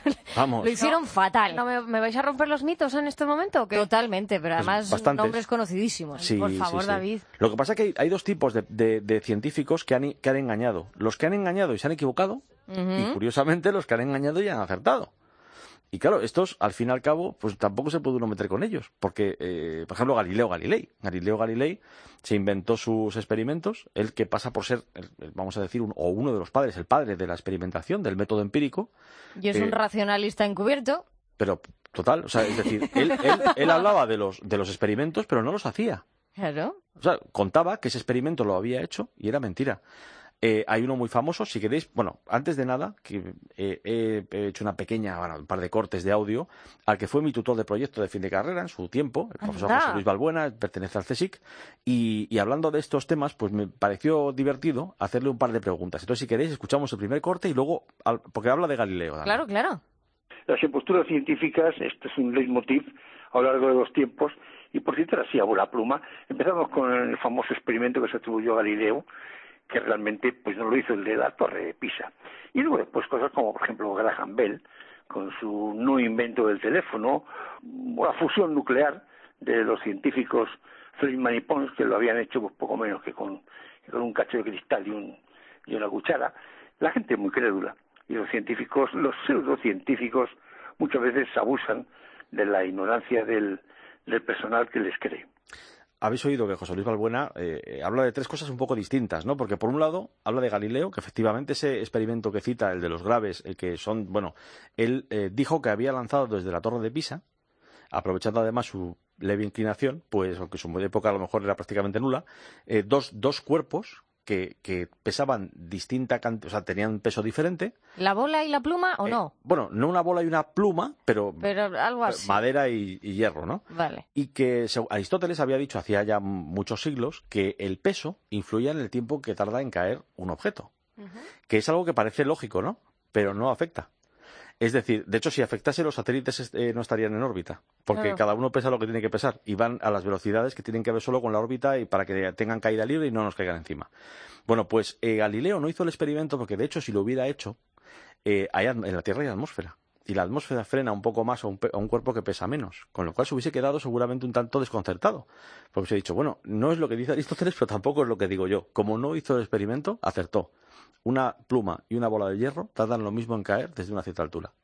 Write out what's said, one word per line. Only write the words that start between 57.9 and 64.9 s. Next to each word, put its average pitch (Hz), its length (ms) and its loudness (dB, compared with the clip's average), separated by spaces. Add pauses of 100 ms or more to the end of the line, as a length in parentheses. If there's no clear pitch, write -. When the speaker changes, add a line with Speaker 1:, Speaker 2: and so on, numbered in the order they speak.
Speaker 2:
al-, 117 160 2 (100)
porque 117 200 2
habla 165 160 4
de 143 80 0
Galileo, 92 400 0
Dani. 78 100 -6
Speaker 1:
Claro, 240 220 0
claro. 214 340 0 (640)
Speaker 4:
Las - 160 2
imposturas 156 460 2
científicas, 156 720 2
este - 300 -6
es - 100 -12
un 123 160 2
leitmotiv 127 480 2 (480)
a 123 80 4
lo 131 120 6
largo 135 180 4
de 127 40 8
los 127 180 4
tiempos, 143 400 2 (400)
y - 100 -2
por 135 140 -2